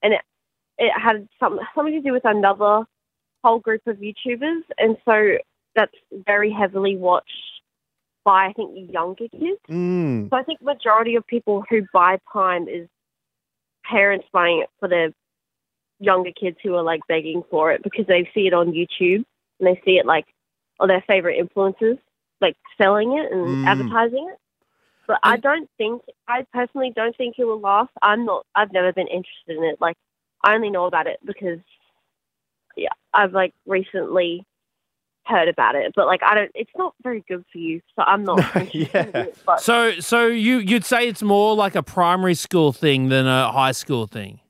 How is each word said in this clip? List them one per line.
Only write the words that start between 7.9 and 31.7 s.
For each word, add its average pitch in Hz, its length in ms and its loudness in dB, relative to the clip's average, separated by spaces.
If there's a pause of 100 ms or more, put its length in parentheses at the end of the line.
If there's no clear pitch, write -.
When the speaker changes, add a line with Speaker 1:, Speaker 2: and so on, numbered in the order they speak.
Speaker 1:
by, 190 220 6
I 196 60 -6
think, 190 400 -12
younger 185 360 -6
kids. 359 400 -6
Speaker 2:
Mm. 165 600 -2
Speaker 1:
So 262 60 0
I 262 80 0
think 311 180 -10
majority 233 540 2
of 226 100 -2
people 208 420 -2
who 220 140 2 (100)
buy 185 340 4
Prime 180 420 -2
is 170 200 -12 (960)
parents 202 480 2
buying 175 280 2
it - 100 -6 (100)
for 196 80 -4
their 170 220 0 (920)
younger 185 320 2
kids 175 300 -6
who 185 120 -4
are, 175 80 0
like, 165 260 -2
begging 160 420 -4
for 156 220 2
it - 100 -2
because 202 240 -4
they 180 280 2
see 202 120 2
it 180 80 2
on 175 180 2
YouTube 180 520 0 (340)
and 190 80 0
they 185 180 2
see 185 140 6
it, 131 80 2
like, 131 200 2 (540)
on 190 80 2
their 185 180 2
favorite 180 380 0
influencers, 202 540 -2 (420)
like, - 160 0 (200)
selling 208 420 2
it 311 140 -4
and 151 320 -2
Speaker 2:
Mm. - 20 2
Speaker 1:
advertising 226 680 0
it. - 60 -20 (680)
But - 160 0
I 226 120 0
Speaker 3:
And 233 80 -6
Speaker 1:
don't 294 360 -2
think, 233 240 -6 (260)
I 247 240 -4
personally 247 420 -4
don't 233 220 -4
think 240 220 -6
it 254 60 0
will 220 160 -2
last. 202 300 0 (120)
I'm 214 220 2
not, 196 300 -4
I've 208 180 0
never 185 200 0
been 175 160 -4
interested - 480 -10
in 160 80 -4
it. 151 160 -4
Like, 170 160 -2 (480)
I 208 100 6
only 220 160 -2
know 180 140 -2
about 170 220 -2
it - 180 -8
because, 180 340 -8 (1160)